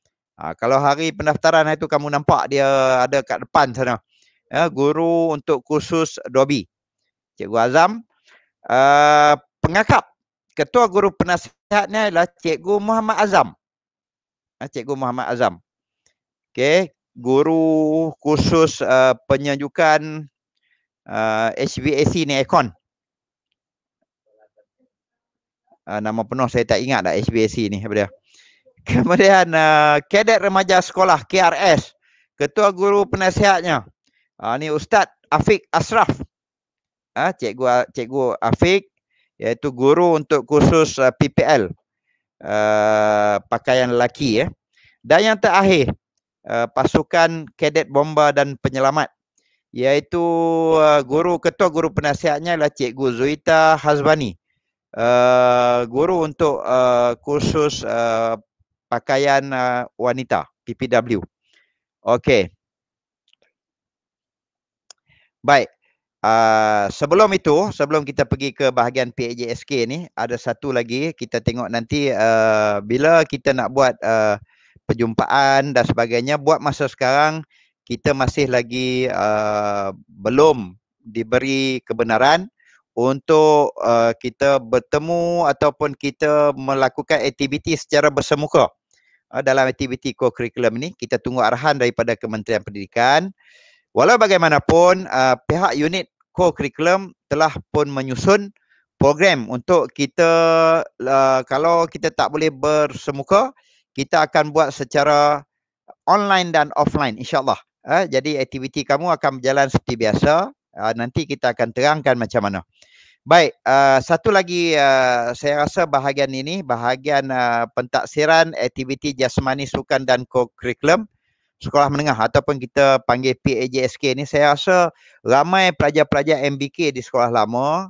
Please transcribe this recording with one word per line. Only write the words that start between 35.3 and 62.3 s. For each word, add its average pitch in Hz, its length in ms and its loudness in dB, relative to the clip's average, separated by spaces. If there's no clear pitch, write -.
Afiq 156 400 2
Ashraf. 202 400 0
Ah, 147 160 -2
Cikgu 127 400 -6
A-, 123 240 2
Cikgu 127 480 -4
Afiq, 180 480 0
iaitu 117 320 -4
guru 156 480 2
untuk 143 320 -2
kursus, 151 480 2
ah, 131 160 2
P - 160 -2
P 147 160 -6
L. 120 240 2
Ah, 107 960 0
pakaian 127 460 0
lelaki, 120 480 0
ya. 175 80 -4
Dan 208 260 4
yang 220 60 -2
terakhir, 190 560 2
ah, 117 180 -2
Pasukan 160 840 0
Kadet 151 340 -2
Bomba 147 460 2
dan 139 260 -2
Penyelamat, 135 540 -2
iaitu, 143 480 -2
ah, 147 240 4
guru, 165 320 0
ketua 190 320 0
guru 165 240 -4
penasihatnya 156 640 -2
adalah 147 160 0
Cikgu 131 400 -4
Zuita 156 640 2
Hazbani. 147 560 0
Ah, 123 880 4
guru 160 400 0
untuk, 147 400 -2
ah, 123 560 2
kursus, 147 640 -2
ah, 113 560 -2
pakaian, 139 640 0
ah, 123 320 -2
wanita, 120 480 -4
P 120 80 -10
P 127 160 -8
W. 117 320 0
Okey. 113 480 0